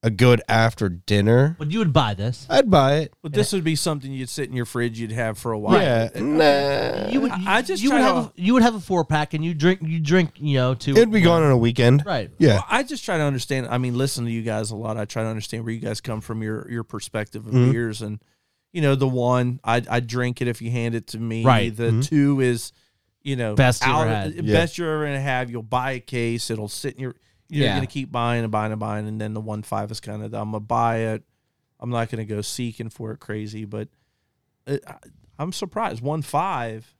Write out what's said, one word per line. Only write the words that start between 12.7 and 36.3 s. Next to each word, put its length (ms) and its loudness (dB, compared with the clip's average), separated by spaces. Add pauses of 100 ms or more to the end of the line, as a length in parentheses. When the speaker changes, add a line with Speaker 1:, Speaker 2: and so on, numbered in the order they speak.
Speaker 3:
just 200 -8
try 140 -2
to 60 0
understand. 460 -2
I 80 -2
mean, 200 -2
listen 260 -2
to 80 -4
you 100 -4
guys 300 -4
a 60 -8
lot. 200 -6
I 60 -4
try 200 -6
to 60 -4
understand 360 -8
where 80 -4
you 80 -8
guys 180 -6
come 220 -8
from, 220 -8
your, 280 -6
your 140 -6
perspective 600 -10
of 80 -8
Speaker 1:
Mm-hmm. 200 6
Speaker 3:
beers, 280 -4
and, 220 -8 (480)
you 100 -4
know, 140 4
the 120 0
one, 580 0
I'd, 240 0
I'd 180 -2
drink 340 -4
it 60 -2
if 140 -6
you 100 -6
hand 240 -4
it 120 -6
to 120 -12
me. 240 -4
Speaker 2:
Right. 320 2
Speaker 3:
The 120 -4
Speaker 1:
Mm-hmm. 140 2
Speaker 3:
two 380 2
is, 320 0 (500)
you 140 -6
know, 180 -4
Speaker 2:
Best 320 4
you 60 4
Speaker 3:
out, 160 2
Speaker 2:
ever 80 0
had. 120 -2
Speaker 3:
uh, 160 -8
Speaker 1:
Yeah. 100 2
Speaker 3:
best 240 2
you 80 -4
ever 220 -4 (120)
had. 300 -2
You'll 120 -8
buy 300 -2
a 80 -6
case. 500 -4
It'll 200 -6
sit 260 -10
in 60 -12
your, 140 -8 (360)
you're 140 2
Speaker 4:
Yeah. 100 2
Speaker 3:
gonna 120 -2
keep 240 -8
buying 320 0
and 80 -4
buying 200 -2
and 80 -6
buying. 280 -6
And 120 -8
then 140 -6
the 80 -8
one 220 -8
five 280 -6
is 80 -10
kinda 300 -12
the, 100 -10
I'm 120 -6
gonna 80 -6
buy 380 0
it. 260 -4 (560)
I'm 100 -10
not 220 -2
gonna 120 -6
go 180 -6
seeking 480 -8
for 220 -12
it 80 -14
crazy, 460 -10
but 220 -10 (800)
it, 200 -4
I, 100 -20 (420)
I'm 120 -6
surprised. 500 -6
One 200 -4
five. 800 -6